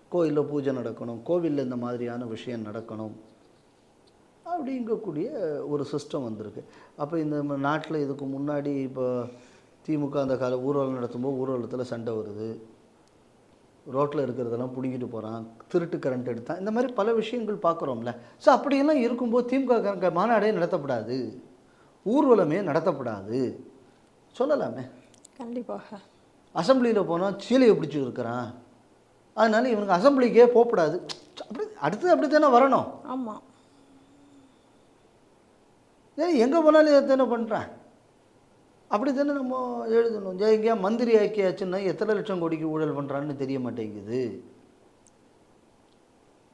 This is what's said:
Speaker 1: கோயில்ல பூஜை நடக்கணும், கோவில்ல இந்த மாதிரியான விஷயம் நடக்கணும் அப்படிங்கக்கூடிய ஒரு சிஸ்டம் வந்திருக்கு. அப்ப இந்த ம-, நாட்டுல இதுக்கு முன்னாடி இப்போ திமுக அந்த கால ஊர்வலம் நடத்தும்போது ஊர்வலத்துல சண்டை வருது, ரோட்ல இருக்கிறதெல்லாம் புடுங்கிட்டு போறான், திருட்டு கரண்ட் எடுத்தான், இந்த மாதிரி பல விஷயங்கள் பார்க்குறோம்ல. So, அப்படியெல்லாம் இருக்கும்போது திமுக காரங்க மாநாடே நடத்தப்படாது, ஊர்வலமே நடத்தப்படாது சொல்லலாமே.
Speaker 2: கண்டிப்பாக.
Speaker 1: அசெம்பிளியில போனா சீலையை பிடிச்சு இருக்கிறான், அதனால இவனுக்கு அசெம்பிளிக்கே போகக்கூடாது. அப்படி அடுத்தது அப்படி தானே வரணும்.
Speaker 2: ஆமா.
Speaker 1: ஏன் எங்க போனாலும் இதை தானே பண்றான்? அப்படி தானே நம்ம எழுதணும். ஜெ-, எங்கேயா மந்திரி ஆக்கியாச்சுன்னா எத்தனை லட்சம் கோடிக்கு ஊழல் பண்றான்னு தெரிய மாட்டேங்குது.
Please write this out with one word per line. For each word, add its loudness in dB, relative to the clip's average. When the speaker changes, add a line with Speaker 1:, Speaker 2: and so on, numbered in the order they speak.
Speaker 1:
கோயில்ல 2
பூஜை -2
நடக்கணும், -8
கோவில்ல 0
இந்த -6
மாதிரியான -6
விஷயம் -8
நடக்கணும் -10
அப்படிங்கக்கூடிய -4
ஒரு -2
சிஸ்டம் -6
வந்திருக்கு. -10
அப்ப -4
இந்த -2
ம-, -4
நாட்டுல -2
இதுக்கு -6
முன்னாடி -4
இப்போ -4
திமுக -2
அந்த 0
கால 0
ஊர்வலம் 0
நடத்தும்போது -4
ஊர்வலத்துல -4
சண்டை -6
வருது, -6
ரோட்ல 0
இருக்கிறதெல்லாம் -4
புடுங்கிட்டு -6
போறான், -10
திருட்டு -2
கரண்ட் -4
எடுத்தான், -6
இந்த -4
மாதிரி -2
பல 0
விஷயங்கள் -2
பார்க்குறோம்ல. -2
So, 8
அப்படியெல்லாம் 2
இருக்கும்போது 0
திமுக 2
காரங்க 2
மாநாடே 2
நடத்தப்படாது, -2
ஊர்வலமே 4
நடத்தப்படாது -2
சொல்லலாமே. -2
Speaker 2:
கண்டிப்பாக. -12
Speaker 1:
அசெம்பிளியில 4
போனா 0
சீலையை 6
பிடிச்சு -2
இருக்கிறான், -4
அதனால 4
இவனுக்கு 2
அசெம்பிளிக்கே 8
போகக்கூடாது. 4
அப்படி -10
அடுத்தது 0
அப்படி 4
தானே 6
வரணும். 4
Speaker 2:
ஆமா. -8
Speaker 1:
ஏன் 0
எங்க 4
போனாலும் 8
இதை 8
தானே 4
பண்றான்? -4
அப்படி -2
தானே -2
நம்ம -6
எழுதணும். -2
ஜெ-, 2
எங்கேயா 0
மந்திரி 0
ஆக்கியாச்சுன்னா 0
எத்தனை 0
லட்சம் -4
கோடிக்கு -2
ஊழல் -2
பண்றான்னு -4
தெரிய -4
மாட்டேங்குது. -6